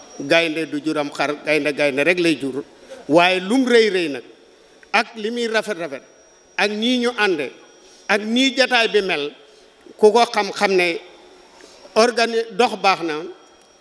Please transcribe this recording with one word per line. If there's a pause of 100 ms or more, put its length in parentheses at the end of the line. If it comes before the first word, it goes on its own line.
(200)
"Gaynde
du
juram
xar, (100)
gaynde,
gaynde
rek
lay
jur." (440)
Waaye
lum
rëy
rëy
nag, (720)
ak (100)
li
muy
rafet
rafet, (560)
ak
nii
ñu
ànde, (560)
ak
nii
jataay
bi
mel, (680)
ku
ko
xam-xam
ne (960)
organi-,
dox
baax
na, (680)